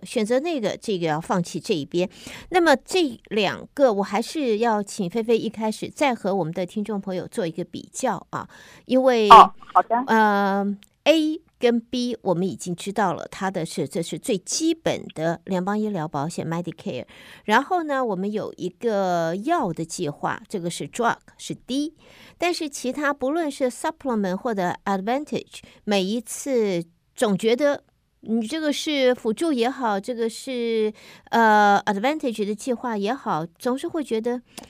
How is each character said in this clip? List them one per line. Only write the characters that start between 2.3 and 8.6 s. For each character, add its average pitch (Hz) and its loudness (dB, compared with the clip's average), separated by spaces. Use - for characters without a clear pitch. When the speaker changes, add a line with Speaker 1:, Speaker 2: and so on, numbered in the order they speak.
Speaker 1:
那 359 4
么 311 6
这 320 -2
两 180 -2
个， 269 6
我 202 0
还 196 0
是 240 -2
要 220 2
请 196 -6
菲 226 -2
菲 226 2
一 220 -4
开 220 -4
始 - -6
再 269 0
和 190 -2
我 190 0
们 160 -4
的 185 -4
听 208 -6
众 202 -4
朋 190 -6
友 175 -6
做 208 -4
一 165 -4
个 170 -6
比 - -12
较 - -4
啊， - -8